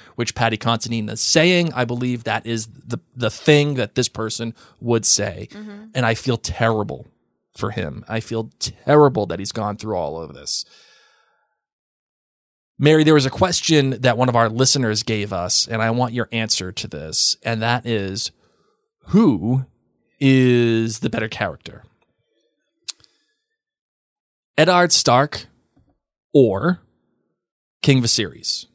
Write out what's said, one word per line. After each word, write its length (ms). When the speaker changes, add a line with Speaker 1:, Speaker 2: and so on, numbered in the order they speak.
Speaker 1:
which 180
Paddy 240
Considine 500
is 140
saying. 500
I 140
believe 380
that 200
is 220
the, 320
the 140
thing 440
that 200
this 160
person 440
would 260
say. 460
Speaker 2:
Mm-hmm. 320
Speaker 1:
And 100
I 100
feel 220
terrible 680
for 140
him. 360
I 140
feel 380
terrible 680
that 120
he's 140
gone 260
through 180
all 260
of 120
this. 320
Mary, 240
there 120
was 120
a 40
question 720
that 160
one 100
of 80
our 140
listeners 540
gave 280
us, 340
and 140
I 100
want 220
your 200
answer 380
to 160
this, 560
and 200
that 240
is, 440
who 580
is 800
the 100
better 200
character? 540
Eddard 360
Stark 540
or 480
King 200
Viserys? 720